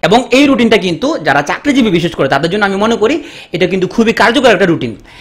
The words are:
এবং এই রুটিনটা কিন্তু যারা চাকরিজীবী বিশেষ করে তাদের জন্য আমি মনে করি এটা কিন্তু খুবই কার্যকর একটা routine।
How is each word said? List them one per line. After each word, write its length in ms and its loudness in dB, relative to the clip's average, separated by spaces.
এবং 280 2
এই 160 4
রুটিনটা 300 2
কিন্তু 480 -2
যারা 180 0
চাকরিজীবী 480 -2
বিশেষ 240 0
করে 140 -2
তাদের 220 -2
জন্য 140 -2
আমি 120 -2
মনে 200 0
করি 260 -2
এটা 140 0
কিন্তু 200 -2
খুবই 260 0
কার্যকর 440 2
একটা 100 0
routine। 300 -2